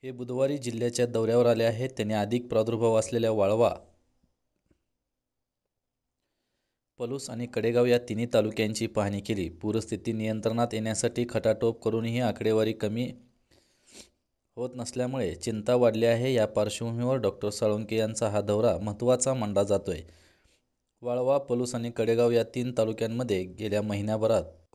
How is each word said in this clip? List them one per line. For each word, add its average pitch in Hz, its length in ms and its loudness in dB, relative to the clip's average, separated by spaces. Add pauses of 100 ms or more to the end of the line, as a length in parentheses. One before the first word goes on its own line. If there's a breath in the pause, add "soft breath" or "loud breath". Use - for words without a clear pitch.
हे 131 80 -10
बुधवारी 127 460 -2
जिल्ह्याच्या 120 480 -2
दौऱ्यावर 117 400 4
आले 113 180 4
आहेत. 113 260 0
त्यांनी 107 240 -4
अधिक 110 340 0
प्रादुर्भाव 113 480 2
असलेल्या 113 360 2
वाळवा, 107 440 2 (3250)
पलूस 127 320 -8
आणि 117 160 -6
कडेगाव 120 400 2
या 120 120 4
तिन्ही 117 360 -4
तालुक्यांची 110 540 0
पाहणी 101 340 -2
केली. 98 280 -4
पूरस्थिती 107 640 -4
नियंत्रणात 110 600 0
येण्यासाठी 110 560 -2
खटाटोप 113 540 0
करूनही 113 360 0
आकडेवारी 110 540 2
कमी 110 400 -4 (1400 loud breath)
होत 123 200 -8
नसल्यामुळे 127 600 -4
चिंता 110 400 -2
वाढली 117 300 4
आहे. 117 280 2
या 110 140 4
पार्श्वभूमीवर 117 680 -2
डॉक्टर 104 340 -2
साळुंके 107 460 -2
यांचा 110 340 0
हा 104 120 0
दौरा 104 360 2
महत्त्वाचा 120 560 0
मानला 104 300 0
जातोय. 98 380 -2 (1000 soft breath)
वाळवा, 127 360 0
पलूस 123 380 -2
आणि 117 160 -4
कडेगाव 117 400 4
या 117 120 4
तीन 123 340 -4
तालुक्यांमध्ये 110 680 0
गेल्या 101 380 -2
महिन्याभरात 107 640 0 (320)